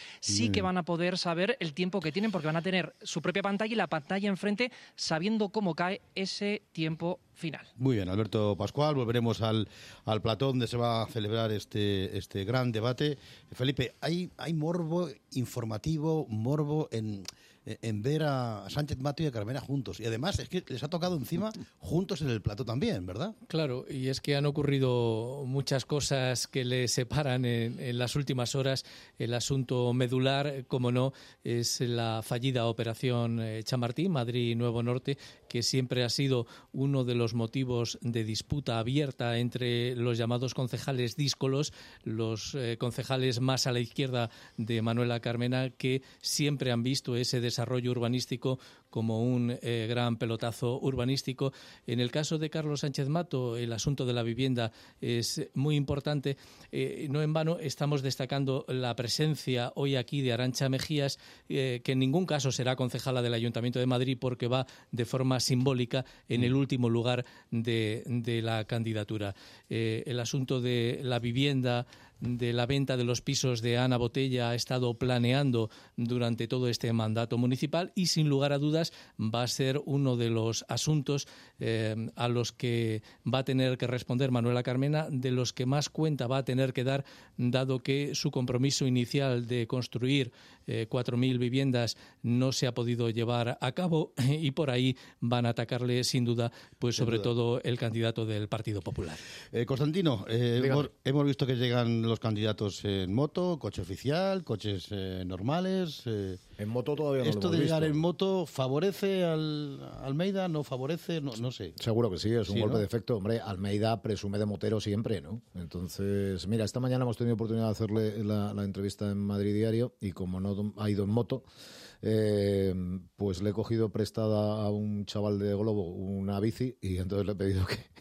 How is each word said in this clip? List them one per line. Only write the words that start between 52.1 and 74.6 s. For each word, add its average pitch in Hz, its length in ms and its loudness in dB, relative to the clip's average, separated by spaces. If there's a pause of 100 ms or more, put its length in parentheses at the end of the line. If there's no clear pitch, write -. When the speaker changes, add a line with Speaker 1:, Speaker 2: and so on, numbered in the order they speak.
Speaker 3:
de 156 120 -2
Carlos 151 320 -2
Sánchez 139 280 -2
Mato, 131 480 0
el 117 160 -2
asunto 131 320 0
de 123 80 2
la 120 100 0
vivienda 117 480 0 (300)
es 120 520 -2
muy 147 220 2
importante. 143 640 -2 (340)
Eh, 135 380 -4
no 147 120 0
en 156 120 2
vano 160 260 0
estamos 147 420 -2
destacando 135 680 -2
la 127 260 -2
presencia 131 800 0
hoy 139 220 0
aquí 139 240 -2
de 127 120 2
Arantxa 127 360 0
Mejías, 139 500 0 (300)
eh, 131 340 0
que 139 100 0
en 131 60 4
ningún 143 260 4
caso 135 260 0
será 127 260 0
concejala 127 440 0
del 120 120 2
Ayuntamiento 120 460 0
de 127 80 2
Madrid 127 320 2
porque 123 280 -2
va 127 180 0 (260)
de 117 140 -2
forma 131 340 0
simbólica 127 640 2 (240)
en 117 140 2
el 123 100 4
Speaker 2:
Mm. 135 60 4
Speaker 3:
último 127 300 2
lugar 120 360 2 (260)
de, 113 560 0
de 117 340 0
la 113 240 0
candidatura. 107 680 -2 (340)
Eh, 113 380 -2
el 123 140 -2
asunto 131 400 -2
de 120 420 0
la 123 160 0
vivienda, 123 640 2 (340)
de 120 320 0
la 120 140 2
venta 135 320 0
de 123 60 2
los 120 180 0
pisos 127 400 0
de 120 160 2
Ana 127 200 4
Botella 123 520 0
ha 120 60 0
estado 123 420 0